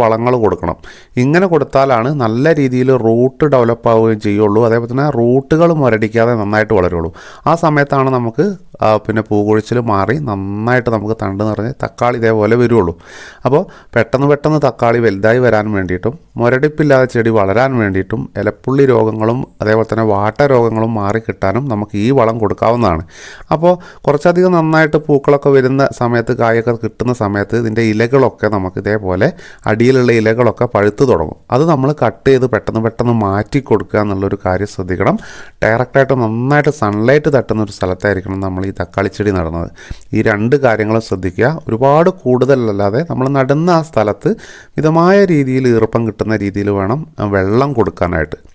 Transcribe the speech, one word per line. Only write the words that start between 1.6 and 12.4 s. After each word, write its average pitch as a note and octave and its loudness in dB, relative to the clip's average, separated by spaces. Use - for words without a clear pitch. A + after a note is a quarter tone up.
നല്ല B2 2
രീതിയിൽ B2+ 2
റൂട്ട് B2 2
ഡെവലപ്പ് A#2 2
ആവുകയും A2+ 2
ചെയ്യുള്ളൂ, G#2 2
അതേപോലെ A#2 0
തന്നെ C#3+ -2
റൂട്ടുകൾ C3+ 2
മുരടിക്കാതെ A2+ 2
നന്നായിട്ട് G#2+ 0
വളരുള്ളൂ. E2+ -2
ആ E3 2
സമയത്താണ് C#3+ 0
നമുക്ക്, A#2+ -2
ആ, - 4
പിന്നെ A2 -2
പൂക്കൊഴിച്ചിൽ G#2+ 0
മാറി G2+ -2
നന്നായിട്ട് G#2+ -2
നമുക്ക് G#2 -4
തണ്ട് G2 -4
നിറഞ്ഞ് G#2+ -6
തക്കാളി A#2+ -2
ഇതേപോലെ A2+ 2